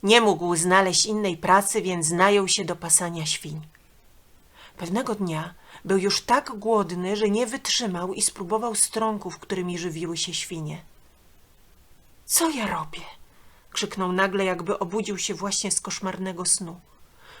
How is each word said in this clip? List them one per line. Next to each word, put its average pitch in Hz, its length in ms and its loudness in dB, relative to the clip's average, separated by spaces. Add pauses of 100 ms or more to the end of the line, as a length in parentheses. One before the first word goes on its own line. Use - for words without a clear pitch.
Nie 220 180 8
mógł 175 360 2
znaleźć 180 500 4
innej 208 300 0
pracy, 196 460 4
więc 175 280 0
najął 190 380 6
się 196 160 0
do 170 120 -4
pasania 170 500 0
świń. 156 400 -6 (1080)
Pewnego 220 380 -2
dnia 175 400 -4 (300)
był 196 140 2
już 196 220 2
tak 269 380 2
głodny, 196 580 0
że 208 140 2
nie 226 160 2
wytrzymał 190 680 -2
i 208 80 -2
spróbował 220 520 -2
strąków, 214 640 -2
którymi 180 400 -4
żywiły 165 380 -6
się 175 180 -4
świnie. 156 480 -8 (1400)
„Co 330 240 2
ja 240 160 -2
robię?” 160 340 -6 (680)
krzyknął 190 420 -4
nagle, 196 320 2
jakby 185 340 -2
obudził 196 400 -4
się - 160 -4
właśnie 190 360 -4
z - 100 0
koszmarnego 185 680 -6
snu. 175 340 -2 (600)